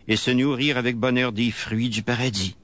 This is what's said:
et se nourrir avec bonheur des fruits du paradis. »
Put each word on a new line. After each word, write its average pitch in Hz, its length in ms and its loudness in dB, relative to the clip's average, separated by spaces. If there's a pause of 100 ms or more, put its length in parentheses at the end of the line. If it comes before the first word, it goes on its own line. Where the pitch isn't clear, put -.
et 110 80 2
se 127 160 0
nourrir 131 460 2
avec 120 200 0
bonheur 127 340 2
des 113 200 0
fruits 113 380 -2
du 110 120 -2
paradis. » 113 640 -2